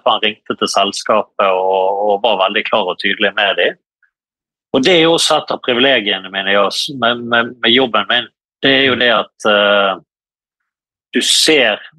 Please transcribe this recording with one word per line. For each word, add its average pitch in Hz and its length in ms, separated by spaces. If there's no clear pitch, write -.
for 120 100
han 104 80
ringte 107 320
til 101 160
selskapet 101 800
og, 95 560
og 101 160
var 110 240
veldig 104 220
klar 98 240
og - 100
tydelig 98 320
med 101 240
dem. 131 160
Og 135 100
det 185 100
er 165 80
jo 165 140
også 151 260
et - 80
av 120 160
privilegiene 110 640
mine, 98 240
ja, 101 140
med, 120 260
med, 120 320
med 117 160
jobben 110 340
min. 117 200
Det 135 80
er 135 160
jo 127 140
det 120 100
at, 107 400
eh, 101 460
du 123 60
ser 127 640